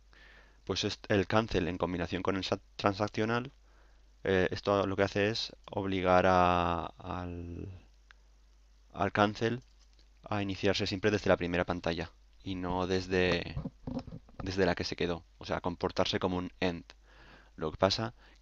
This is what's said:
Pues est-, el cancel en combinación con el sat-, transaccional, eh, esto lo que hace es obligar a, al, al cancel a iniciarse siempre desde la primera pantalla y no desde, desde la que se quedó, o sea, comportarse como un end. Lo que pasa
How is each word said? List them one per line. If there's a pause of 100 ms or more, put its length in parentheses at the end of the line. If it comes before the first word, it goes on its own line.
(640)
Pues
est-,
el
cancel
en
combinación
con
el
sat-, (160)
transaccional, (720)
eh,
esto
lo
que
hace
es (140)
obligar
a, (140)
al, (1200)
al
cancel (680)
a
iniciarse
siempre
desde
la
primera
pantalla (300)
y
no
desde, (840)
desde
la
que
se
quedó, (140)
o
sea,
comportarse
como
un
end. (720)
Lo
que
pasa (300)